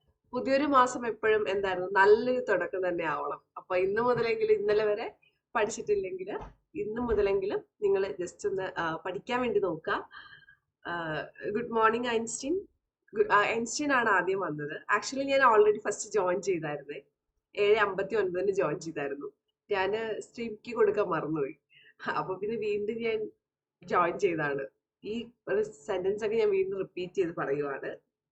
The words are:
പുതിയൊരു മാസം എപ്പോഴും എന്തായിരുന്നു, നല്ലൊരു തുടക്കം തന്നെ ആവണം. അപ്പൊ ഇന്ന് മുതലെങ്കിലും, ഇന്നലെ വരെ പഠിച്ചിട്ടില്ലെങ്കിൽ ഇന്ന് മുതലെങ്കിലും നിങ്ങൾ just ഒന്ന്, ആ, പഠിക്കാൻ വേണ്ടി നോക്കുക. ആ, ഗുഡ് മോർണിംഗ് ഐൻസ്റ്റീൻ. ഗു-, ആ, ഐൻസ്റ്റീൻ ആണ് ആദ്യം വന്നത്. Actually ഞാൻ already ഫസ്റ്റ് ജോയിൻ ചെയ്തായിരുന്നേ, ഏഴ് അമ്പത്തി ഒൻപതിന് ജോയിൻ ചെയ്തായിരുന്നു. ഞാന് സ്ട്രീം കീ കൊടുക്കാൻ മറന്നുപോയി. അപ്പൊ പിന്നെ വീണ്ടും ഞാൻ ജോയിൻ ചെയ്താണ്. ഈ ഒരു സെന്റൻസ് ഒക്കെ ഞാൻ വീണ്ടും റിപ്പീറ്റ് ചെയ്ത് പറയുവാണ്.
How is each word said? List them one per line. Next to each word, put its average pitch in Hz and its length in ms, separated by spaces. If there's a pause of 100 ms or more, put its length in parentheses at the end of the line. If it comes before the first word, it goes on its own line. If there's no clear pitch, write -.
(320)
പുതിയൊരു 269 320
മാസം 254 420
എപ്പോഴും 214 420
എന്തായിരുന്നു, 185 440
നല്ലൊരു 233 480
തുടക്കം 185 480
തന്നെ 170 160
ആവണം. 147 380 (140)
അപ്പൊ - 200
ഇന്ന് 196 260
മുതലെങ്കിലും, 440 520
ഇന്നലെ 415 300
വരെ 415 320 (380)
പഠിച്ചിട്ടില്ലെങ്കിൽ 370 840 (360)
ഇന്ന് 220 260
മുതലെങ്കിലും 202 640 (180)
നിങ്ങൾ 196 240 (140)
just 175 280
ഒന്ന്, 190 320
ആ, 160 160
പഠിക്കാൻ 196 440
വേണ്ടി 214 200
നോക്കുക. 196 500 (760)
ആ, 170 60 (640)
ഗുഡ് 226 240
മോർണിംഗ് 226 300
ഐൻസ്റ്റീൻ. 262 580 (500)
ഗു-, 208 160
ആ, 202 100
ഐൻസ്റ്റീൻ 233 500
ആണ് 214 160
ആദ്യം 190 320
വന്നത്. 151 360 (200)
Actually 262 280
ഞാൻ 269 160
already 214 420
ഫസ്റ്റ് - 280
ജോയിൻ 180 320
ചെയ്തായിരുന്നേ, 147 580 (560)
ഏഴ് 208 220
അമ്പത്തി 196 360
ഒൻപതിന് 190 360
ജോയിൻ 175 280
ചെയ്തായിരുന്നു. 143 540 (400)
ഞാന് 202 480
സ്ട്രീം 233 340 (120)
കീ 240 60
കൊടുക്കാൻ 208 360
മറന്നുപോയി. 151 500 (600)
അപ്പൊ 180 200
പിന്നെ 208 180
വീണ്ടും 208 400
ഞാൻ 440 340 (520)
ജോയിൻ 180 360
ചെയ്താണ്. 147 480 (380)
ഈ 226 260 (180)
ഒരു - 140
സെന്റൻസ് 196 600
ഒക്കെ 214 120
ഞാൻ 214 140
വീണ്ടും 190 280
റിപ്പീറ്റ് 180 360
ചെയ്ത് 170 220
പറയുവാണ്. 143 600 (360)